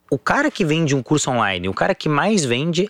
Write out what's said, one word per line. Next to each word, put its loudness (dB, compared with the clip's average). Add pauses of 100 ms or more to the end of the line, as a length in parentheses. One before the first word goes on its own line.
O 0
cara 0
que -2
vende 2
um 0
curso 0
online, 0
o -2
cara 0
que -6
mais 2
vende 0